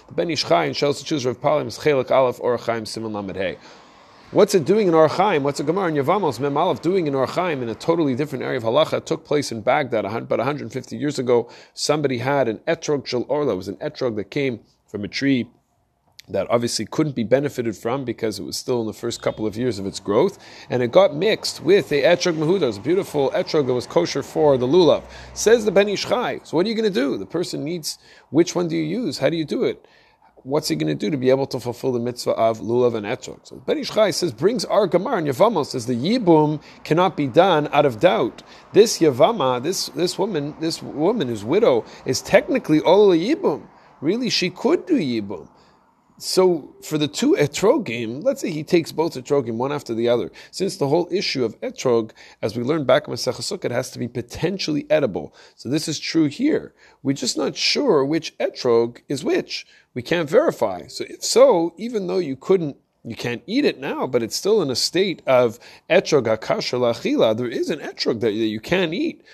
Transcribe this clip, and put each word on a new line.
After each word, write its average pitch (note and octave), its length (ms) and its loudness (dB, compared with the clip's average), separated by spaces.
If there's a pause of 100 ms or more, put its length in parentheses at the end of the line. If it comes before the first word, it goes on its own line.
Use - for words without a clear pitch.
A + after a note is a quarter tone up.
The - 80 -20
Ben F3 160 -2
Ish D3 160 -4
Chai E3 200 2
in C#3 80 -4
Shalos C#3+ 300 -2
Tshuvas C#3 220 -4
Rav B2 160 -4
Pilim D3+ 240 0
is A2+ 140 -10
Chelik C3+ 320 0
Aleph B2 300 4
Or A#2+ 160 0
Chaim A2+ 260 -4
Siman A2 300 -8
Lamed G2 240 -8
Hey. F#2 200 -4 (720)
What's F#3 220 4
it F3+ 100 2
doing G3 240 2
in E3+ 60 4
Or D#3+ 140 8
Chaim? E3+ 340 2
What's C#3 180 -2
a D#3 40 -4
Gemara F3 240 -2
in D#3 80 -2
Yavamos, D3 440 0
Mem C#3+ 160 -2
Aleph, D#3 280 0
doing F3 240 0
in C#3 80 -2
Or C3 100 0
Chaim D#3+ 380 -4
in A2+ 60 -4
a A2 40 -6
totally D#3+ 400 0
different C3+ 300 -4
area C3+ 140 -4
of A2+ 60 -6
halacha? C3 360 2
It - 80 -10
took D#3+ 180 -4
place D3 260 -2
in A2+ 100 -6
Baghdad B2 440 0
a G2 40 -6
hun-, A#2 120 -4
about B2+ 180 -2
a A2+ 40 -2
hundred B2 280 -6
fifty A#2+ 260 -10
years C#3 200 -4
ago. A#2+ 320 2 (240)
Somebody C#3+ 460 0
had C3+ 280 0
an A2 200 -4
etrog D3+ 400 -2
shel A#2+ 200 -4
orla. C#3 260 -2
It F#2 40 -2
was F#2 120 -10
an G2 80 -10
etrog C3+ 400 -6
that G2 120 -6
came C3+ 300 -4 (260)
from G#2 180 -10
a G2 40 -6
tree C3 420 0 (800)
that F#2+ 240 -2
obviously A#2 340 0
couldn't D3+ 300 -2
be A#2 80 -2
benefited B2 520 0
from B2+ 300 -4
because A2 320 -6
it F2+ 60 -10
was C#2 120 -8
still B2 260 -2
in A2+ 40 -4
the G#2 80 -6
first A#2 260 -8
couple A2 280 -4
of G2+ 100 -6
years A#2 220 -2
of G2 80 -8
its - 120 -8
growth, C3 380 0 (320)
and B2+ 140 0
it A#2 80 -2
got F3+ 240 4
mixed F#3 480 -2
with F3+ 280 2
a C#3+ 120 2
etrog E3+ 320 2
mehuda. D#3+ 260 0
It C#3 60 2
was G#2 100 -4
a G2 40 -14
beautiful D3 500 -2
etrog D#3+ 340 -2
that B2 80 0
was B2 140 -4
kosher E3 340 0
for D3 380 4
the B2 80 0
lulav. D3 340 6 (320)
Says A3 320 4
the G#3+ 60 2
Ben G3+ 180 4
Ish G3 160 -4
Chai, - 380 -2
"So - 120 -8
what F3+ 120 2
are - 20 -2
you A3+ 60 -4
gonna A3 160 0
do? A#3 260 0
The C3+ 80 -8
person D#3+ 380 -6
needs, D#3+ 340 -8 (320)
which E3 240 2
one F3+ 140 0
do D#3 80 -4
you D#3+ 80 -2
use? F3+ 340 -4
How C#3+ 140 2
do E3 60 -2
you D#3 80 -4
do A3 180 -2
it?" - 240 -4 (560)
What's C#3+ 260 -2
he D#3+ 80 0
gonna D#3 180 -2
do G#3 140 -4
to D3+ 80 0
be B2+ 140 2
able C3+ 160 2
to C3+ 120 -8
fulfill A#2+ 320 -4
the B2 80 -2
mitzvah A#2+ 320 -4
of A2+ 300 2
lulav A#2+ 340 2
and G#2 100 -6
etrog? - 400 -8
So - 120 -18
Ben C4 200 -2
Ish B3+ 140 -8
Chai G#3 200 2
says, E3 200 -4
brings F3 320 0
our G3 240 2
Gemara G3 300 0
in D#3+ 80 -2
Yavamos, D3+ 400 2
says A#2+ 200 -8
the B2 100 -2
yibum D#3 640 4 (240)
cannot F3 320 2
be D3 100 0
done D#3 460 4
out C#3+ 120 4
of A#2 140 -2
doubt. E3+ 420 2 (300)
This G#3+ 280 6
Yavama, C#3+ 640 4
this, E3+ 280 -4
this E3+ 280 -4
woman, D#3 440 -4
this D#3+ 200 -4
woman D3+ 460 -2
whose A2 160 -6
widow D3 400 4 (220)
is - 160 -2
technically A3+ 580 2
Ola F#3 380 6
Yibum. F#3 500 -2 (320)
Really, G#3 300 -2
she F3+ 200 -2
could F4 360 0
do D#4+ 120 2
Yibum. G#2+ 520 -4 (720)
So F3 640 2
for D#3 140 -4
the D3+ 100 0
two C4+ 320 0
etrogim, C#3+ 840 0
let's C4+ 160 0
say C4+ 80 -4
he D#3 160 -6
takes E3+ 260 2
both D#3+ 220 -2
etrogim, B2 420 -2
one B2+ 160 -2
after C#3 220 -6
the A#2 160 0
other. A#2 240 0 (180)
Since - 240 -4
the C#3+ 140 0
whole E3 200 2
issue E3 360 -2
of G#2+ 160 -6
etrog, A#2+ 500 0 (300)
as A2 160 -4
we A#2+ 60 -4
learned C#3+ 240 -2
back C3 200 4
in C3 60 -8
Masechah A#2+ 260 -4
Sukkot, C#3+ 320 -6
has B2+ 200 -4
to B2 80 -12
be A#2+ 100 -6
potentially D#3 800 -4
edible. G#2+ 440 0 (220)
So - 140 -12
this D3+ 180 -2
is D#3 100 -6
true - 280 0
here. A#3 480 -2 (300)
We're C#3 100 0
just A#3+ 240 -6
not C4 180 -2
sure F#3+ 480 2
which D3+ 340 -4
etrog A#2+ 720 0
is C#3+ 160 -6
which. - 420 -4 (280)
We B2 80 -8
can't D#3+ 280 -2
verify. A2+ 580 0
So - 200 -12
if - 160 -14
so, G3 540 4
even G#3+ 300 -6
though F#3 100 -2
you D3 180 -2
couldn't, E3+ 400 0 (300)
you A#2 100 -10
can't A#2+ 320 -6
eat C4 160 0
it F3 160 0
now, F3 260 -4
but B2+ 160 0
it's A2 140 -4
still G#3 260 2
in C#3 80 0
a A#2+ 60 -2
state F3 500 -2
of B2 320 4 (320)
etrog D#3+ 340 4
hakasher A#2+ 560 -2
lachila. B2 560 2
There B2 120 -4
is A3+ 220 -4
an D#3 100 -6
etrog C3+ 400 -6
that, A2 120 0
that - 20 -2
you G#2+ 260 -2
can't E3+ 340 -2
eat. D4+ 300 -6 (100)